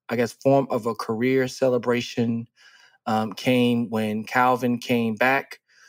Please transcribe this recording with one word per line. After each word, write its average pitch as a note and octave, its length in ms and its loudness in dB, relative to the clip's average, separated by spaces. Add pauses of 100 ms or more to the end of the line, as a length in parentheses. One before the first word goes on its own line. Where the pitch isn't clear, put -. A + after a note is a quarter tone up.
I A#2 80 -2
guess, A#2+ 160 0
form C3+ 360 2
of A#2 160 -2
a A2+ 80 -2
career B2+ 540 0
celebration, A#2+ 1000 -2 (580)
um, A2 260 0
came A#2+ 580 2
when A2 360 -2
Calvin B2 520 2
came A#2 380 0
back - 440 0 (300)